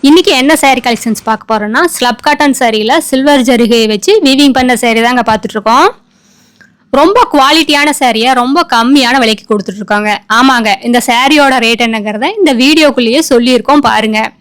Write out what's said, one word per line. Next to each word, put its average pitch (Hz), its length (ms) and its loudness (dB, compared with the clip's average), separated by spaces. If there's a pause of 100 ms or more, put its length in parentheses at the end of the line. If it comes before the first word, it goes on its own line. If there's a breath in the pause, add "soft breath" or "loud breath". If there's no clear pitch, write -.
இன்னைக்கு 330 320 4
என்ன 277 220 2
saree 262 240 0
கலெக்ஷன்ஸ் 226 420 -4
பார்க்க 220 220 -4
போறோம்னா, 220 320 -2 (140)
ஸ்லப் 240 300 -4
காட்டன் 294 340 0
சாரியில 220 340 0 (160)
சில்வர் 269 400 0
ஜரிகையை 233 420 2
வச்சு 214 200 -2 (140)
வீவிங் 269 320 2
பண்ண 254 260 0
saree 226 240 0
தாங்க 247 220 0
பார்த்துட்டு 220 280 -4
இருக்கோம். 240 320 2 (1080 soft breath)
ரொம்ப 403 340 2
குவாலிட்டியான 294 680 0
சாரியை 240 320 0 (100)
ரொம்ப 277 220 0 (120)
கம்மியான 254 480 2
விலைக்கு 220 280 -2
கொடுத்துட்டு 202 300 -6
இருக்காங்க. 208 320 -2 (240)
ஆமாங்க, 240 340 2 (160)
இந்த 240 220 0
சாரியோட 262 560 2
ரேட் 233 220 0
என்னங்கிறத 220 420 -4 (100)
இந்த 311 140 2 (100)
வீடியோக்குள்ளேயே 277 580 2 (100)
சொல்லியிருக்கோம் 254 580 2
பாருங்க. 214 320 -2 (200)